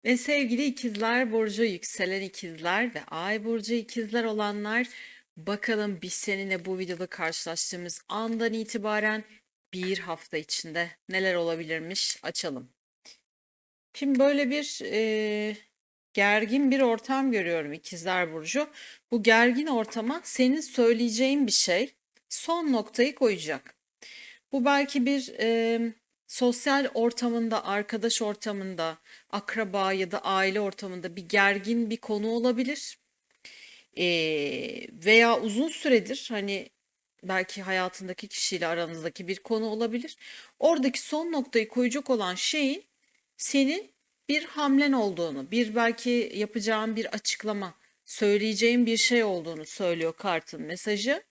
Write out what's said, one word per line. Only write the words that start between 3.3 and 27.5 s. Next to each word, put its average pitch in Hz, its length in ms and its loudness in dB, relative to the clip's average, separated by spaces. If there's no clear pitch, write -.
burcu 226 280 -2
ikizler 226 500 -2
olanlar, 214 640 -2
bakalım 208 640 -2
biz 185 120 -6
seninle 190 520 -2
bu 185 140 -4
videoda 180 280 -6
karşılaştığımız 170 1000 -6
andan 226 440 -2
itibaren 214 720 -2
bir 185 260 -2
hafta 175 380 -8
içinde 165 520 -4
neler 190 260 2
olabilirmiş, 165 880 -2
açalım. 139 460 -6
Şimdi 277 260 2
böyle 277 300 4
bir, 285 340 -4
e, 214 720 -2
gergin 214 580 4
bir 269 80 2
ortam 262 520 2
görüyorum 170 420 0
ikizler 170 600 -4
burcu. 175 360 -2
Bu 233 120 0
gergin 240 440 6
ortama 233 560 -2
senin 262 380 4
söyleyeceğin 240 840 2
bir 202 40 2
şey 190 420 2
son 330 420 0
noktayı 240 440 2
koyacak. 160 600 0
Bu 269 140 0
belki 277 400 4
bir, 269 340 0
e, 226 400 2
sosyal 262 680 2
ortamında, 233 720 0